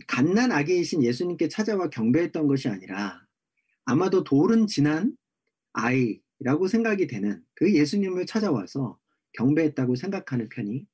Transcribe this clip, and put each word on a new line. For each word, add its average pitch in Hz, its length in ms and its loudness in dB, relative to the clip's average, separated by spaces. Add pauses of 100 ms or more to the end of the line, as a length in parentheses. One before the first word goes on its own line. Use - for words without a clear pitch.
갓난 196 440 2
아기이신 165 520 0
예수님께 160 440 0
찾아와 196 440 -2
경배했던 151 560 0
것이 135 220 0
아니라 95 540 -8 (640)
아마도 180 380 2
돌은 196 420 4
지난 160 500 0 (580)
아이라고 123 920 -2
생각이 214 380 0
되는 104 380 -4 (100)
그 202 200 2
예수님을 180 520 0
찾아와서 139 760 -4 (340)
경배했다고 135 640 2
생각하는 139 540 -6
편이 113 440 -8